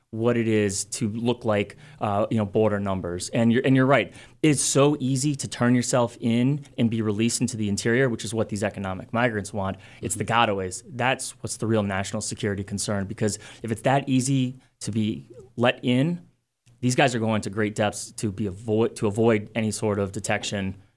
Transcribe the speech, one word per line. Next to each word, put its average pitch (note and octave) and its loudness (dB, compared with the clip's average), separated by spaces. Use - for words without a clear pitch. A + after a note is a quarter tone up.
what A#2 0
it A2+ 2
is G#2 2
to - -4
look A#2 -2
like, G#2 0
uh, G#2+ 0
you A#2 0
know, G#2+ 2
border G#2 2
numbers. F#2 -4
And A#2 4
you're, A#2+ 2
and C3 4
you're C3 4
right. B2+ 2
It's D3+ 4
so C#3+ 4
easy C3+ 0
to B2 -8
turn B2 2
yourself A#2+ 0
in B2 2
and A#2 4
be A2+ 0
released A2 0
into A#2 -2
the G#2+ -2
interior, A#2 2
which A2+ -6
is G#2 -6
what A2 -2
these G2+ -4
economic G2 -6
migrants A#2 -2
want. F#2+ -4
It's A#2 -4
the A2+ -4
gotaways. G2+ 0
That's C3 -4
what's - -8
the A2 -6
real G#2+ 2
national G2 -4
security G2+ -4
concern, G2+ -4
because G#2 -2
if A2 -4
it's - -6
that C#3 2
easy C3 0
to - -8
be A2 -2
let B2 2
in, C3+ 2
these B2 2
guys C3+ 4
are A#2+ 0
going A2 0
to G#2+ -6
great G#2 -2
depths - -2
to G#2 -4
be G#2 -4
avoid, G#2+ 0
to A2+ 0
avoid A2 2
any A2 0
sort G#2 0
of G2 -2
detection. G2+ -4